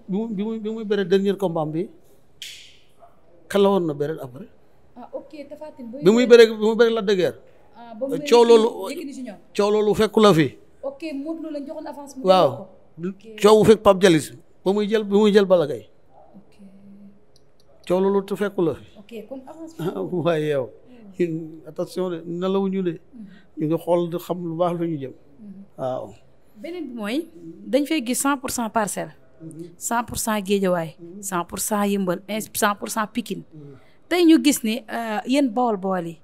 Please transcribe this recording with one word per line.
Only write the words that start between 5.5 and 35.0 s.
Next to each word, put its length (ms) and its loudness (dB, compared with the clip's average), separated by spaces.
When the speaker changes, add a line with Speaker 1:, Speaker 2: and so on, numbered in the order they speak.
Speaker 2:
Tine 120 -16
Speaker 1:
Bi 80 4
muy 160 2
bëre, 200 10
bi 80 -6
muy 100 2
bëre 160 6
Lac 140 -2
de 100 2
Guiers. 200 0
Speaker 2:
Ah, 180 -18
ba 120 -6
mu 120 -4
Speaker 1:
Coow 240 6
Speaker 2:
bëre 40 6
Speaker 1:
loolu, 440 4
Speaker 2:
Yékini 220 -10
Junior. 240 -14
Speaker 1:
coow 160 2
loolu 240 2
fekku 240 2
la 140 8
fi. 240 2
Speaker 2:
Ok, 180 -10
Modou 300 -8
Lo 80 -12
lañ 140 -10
joxoon 220 -14
avance 300 -16
mu 80 -10
Speaker 1:
Waaw. 240 6
Speaker 2:
delloo 160 -8
ko. 180 -20
Ok. 100 -10
Speaker 1:
Coow 220 8
fekk 180 8
Pape 180 4
Diaz 320 4
ba 80 2
muy 160 -2
jël, 140 0
bi 120 -2
muy 180 6
jël 120 6
Balla 220 4
Gaye. 200 -10
Speaker 2:
Ok. 180 -20
Speaker 1:
Coow 140 2
loolu 240 2
te 100 -6
fekku 260 -4
la 140 2
fi. 100 -16
Speaker 2:
Ok, 140 -20
kon 180 -12
avance 320 -16
Speaker 1:
Ah, 220 -6
waaye 480 -2
yow. 200 -2
Ñun, 480 -6
attention 420 -8
de, 160 -8
nelawuñu 580 -4
de. 160 -4
Speaker 2:
Mhm. 120 -18
Speaker 1:
Ñu 100 -4
ngi 160 0
xool 260 0
di 80 -8
xam 260 -8
lu 140 -8
baax 220 0
lu 80 -4
ñu 120 -6
jëm. 120 -10
Speaker 2:
Mhm. 240 -20
Speaker 1:
Waaw. 320 -8
Speaker 2:
Beneen 300 -12
bi 80 -14
mooy, 320 -6
dañ 180 0
fay 200 -2
gis 140 -4
cent 180 0
pour 120 -10
cent 200 -6
Parcelles. 440 -4
Speaker 1:
Mhm. 360 -16
Speaker 2:
Cent 260 -4
pour 140 -12
cent 240 -2
Guédiawaye. 580 -2
Speaker 1:
Mhm. 220 -18
Speaker 2:
Cent 240 -4
pour 140 -10
cent 240 -2
Yëmbal, 380 -2
cent 220 0
pour 140 -12
cent 180 -4
Pikine. 360 -8
Speaker 1:
Mhm. 220 -20
Speaker 2:
Tey 160 2
ñu 180 6
gis 200 2
ni, 280 -4
euh, 340 -4